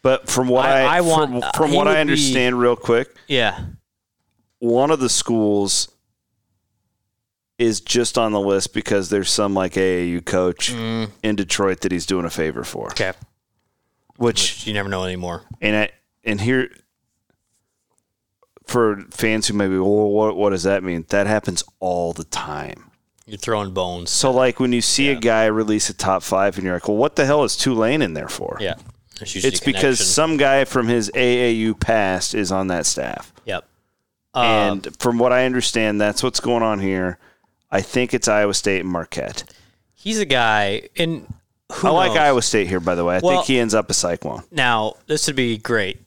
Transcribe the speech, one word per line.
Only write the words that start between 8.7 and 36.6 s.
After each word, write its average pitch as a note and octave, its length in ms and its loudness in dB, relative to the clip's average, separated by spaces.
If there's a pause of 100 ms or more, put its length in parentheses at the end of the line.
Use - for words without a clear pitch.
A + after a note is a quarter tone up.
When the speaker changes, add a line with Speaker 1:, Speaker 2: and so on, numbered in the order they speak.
Speaker 1:
because G2+ 360 -2
there's G2+ 200 0
some, G2+ 240 0
like, F#2 240 -2
A F2+ 260 0
A - 40 -2
U F2 140 -4
coach F2+ 520 -2
Speaker 2:
Mm. A2+ 380 -6 (100)
Speaker 1:
in G#2+ 140 -2
Detroit G2 460 -2
that F#2 120 -2
he's E2+ 120 -4
doing F2+ 200 -2
a E2 40 -6
favor D2 360 -4
for. - 220 -10
Speaker 2:
Okay. F#2 260 -4 (1040)
Speaker 1:
Which A#2 240 0 (160)
Speaker 2:
Which - 100 -10
you G#2+ 60 -4
never G2 160 -2
know F#2 160 -2
anymore. F2+ 380 -6 (180)
Speaker 1:
And G#2+ 140 0
I, G#2 140 0 (360)
and G2+ 160 -2
here, B2+ 280 0 (2000)
for G#2+ 460 0
fans A2 360 0
who G#2+ 60 -2
may G2+ 140 0
be, F#2+ 100 0
"Well, G#2 320 2
what, G#2+ 260 2
what G2+ 160 2
does F2 120 -2
that F#2+ 200 0
mean?" E2+ 260 -4
That G2+ 180 2
happens G#2 360 -2 (160)
all F2 340 -2
the D#2+ 120 -10
time. - 680 -10 (340)
Speaker 2:
You're G#2+ 120 -14
throwing G#2 360 -4
bones. F2+ 360 -4
Speaker 1:
So, C3 220 2
like, B2+ 280 2
when B2+ 140 2
you A#2+ 80 2
see C#3 280 2
a C3+ 40 2
Speaker 2:
Yeah. A#2 60 -4
Speaker 1:
guy A2+ 260 4
release G#2+ 440 0
a G2+ 40 -8
top F#2+ 300 -2
five G2 340 0
and F#2+ 80 -6
you're F2+ 100 -2
like, - 120 -6
"Well, G#2 100 0
what C#3+ 180 0
the C#3+ 100 2
hell C#3+ 180 2
is - 120 -2
Tulane B2+ 460 0
in F2 120 -2
there C#2+ 160 -8
for?" - 300 -8
Speaker 2:
Yeah. F#2+ 160 -4 (440)
There's - 160 -10
usually B2 180 0
Speaker 1:
It's - 80 -4
Speaker 2:
a - 40 -12
Speaker 1:
because - 160 0 (180)
Speaker 2:
connection. - 60 0
Speaker 1:
some D#3 320 2
guy C#3 280 4
from A#2+ 220 0
his A#2 280 0
A B2 340 2
A - 40 2
U A2 220 0
past G2 600 0
is F#2+ 160 -2
on F#2+ 160 -2
that F2 180 -2
staff. - 460 -6 (140)
Speaker 2:
Yep. F#2+ 200 -8 (680)
Speaker 1:
And G#2+ 520 0
Speaker 2:
Um, D#2 120 -12
Speaker 1:
from A#2+ 200 0
what B2 120 4
I B2+ 140 4
understand, A2+ 560 0
that's G#2 220 0
what's B2+ 160 -2
going A#2 240 0